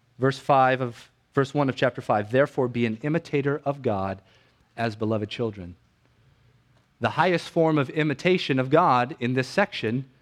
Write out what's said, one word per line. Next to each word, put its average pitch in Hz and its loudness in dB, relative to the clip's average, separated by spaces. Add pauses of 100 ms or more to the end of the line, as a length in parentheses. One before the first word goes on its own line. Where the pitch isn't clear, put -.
(180)
Verse 135 0
five 131 2
of, 120 -10 (220)
verse 135 0
one 143 2
of - -4
chapter 127 0
five, 107 0
"Therefore 131 2
be 120 -2
an 110 -2
imitator 147 -2
of 139 -4
God 95 -2 (560)
as 117 -4
beloved 107 -2
children." 101 -8 (1200)
The 113 0
highest 165 0
form 160 2
of 135 0
imitation 165 0
of 131 -2
God 139 4
in 123 -2
this 131 0
section 131 -2 (160)